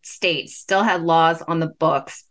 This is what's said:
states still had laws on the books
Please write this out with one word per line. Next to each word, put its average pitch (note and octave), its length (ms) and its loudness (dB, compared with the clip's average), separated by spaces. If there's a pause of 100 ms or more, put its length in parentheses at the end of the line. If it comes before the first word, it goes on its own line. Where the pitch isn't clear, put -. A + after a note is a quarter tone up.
states - 520 -6
still F#3+ 280 0
had F#3 180 0
laws E3 400 4
on E3 180 -2
the D#3+ 100 -2 (100)
books C#3+ 500 -2